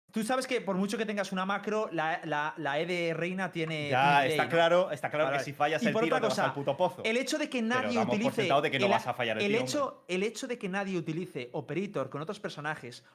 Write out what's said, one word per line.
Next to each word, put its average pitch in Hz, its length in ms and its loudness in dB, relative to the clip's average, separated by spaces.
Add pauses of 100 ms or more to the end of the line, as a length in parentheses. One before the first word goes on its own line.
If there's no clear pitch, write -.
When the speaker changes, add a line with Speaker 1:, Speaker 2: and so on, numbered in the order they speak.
(120)
Speaker 1:
Tú 220 120 -4
sabes 254 240 0
que 240 140 -2
por 180 160 -2
mucho 202 200 0
que 214 80 -2
tengas 202 280 -4
una 185 120 0
macro, 208 460 -2
la, 160 320 -2
la, 151 320 -2
la 147 240 -2
E 170 60 0
de 170 280 0
Reina 180 380 -4
tiene, 156 380 -4
Speaker 2:
Ya, 139 320 6
Speaker 1:
tiene 131 80 4
Speaker 2:
está 151 140 4
Speaker 1:
delay, - 20 -2
¿no? 120 40 -4
Speaker 2:
claro, 170 420 6
está - 180 -4
claro 151 160 2
Speaker 1:
Vale, 135 80 0
Speaker 2:
que 139 60 2
Speaker 1:
vale. 131 40 -2
Speaker 2:
si 147 80 -8
fallas 151 320 0
Speaker 1:
Y 220 40 4
Speaker 2:
el 196 60 4
Speaker 1:
por 220 100 2
Speaker 2:
tiro, 262 120 2
Speaker 1:
otra 254 60 2
Speaker 2:
te 220 80 2
vas - 80 0
Speaker 1:
cosa, 185 80 2
Speaker 2:
al 135 80 0
puto 139 240 0
pozo. 180 260 0
Speaker 1:
el 220 140 0
hecho 269 200 -2
de 302 120 -4
que 269 120 -2
Speaker 2:
Pero 220 60 0
Speaker 1:
nadie 240 300 0
Speaker 2:
damos 214 80 2
por - 100 2
Speaker 1:
utilice 233 280 0
Speaker 2:
sentado 151 180 4
de 151 100 0
que - 80 2
no - 60 2
Speaker 1:
el, 196 80 4
Speaker 2:
vas - 140 2
a 120 60 0
fallar 113 260 -2
el 104 40 0
Speaker 1:
el 143 80 2
Speaker 2:
tiro, 233 100 2
Speaker 1:
hecho, 285 260 0
Speaker 2:
hombre. - 280 -8
Speaker 1:
el 190 80 0
hecho 233 240 -6
de 240 100 -6
que 202 120 -6
nadie 190 280 -2
utilice 160 540 -6
Operator 151 580 -4
con 143 120 -8
otros 196 180 -8
personajes 151 640 -8 (120)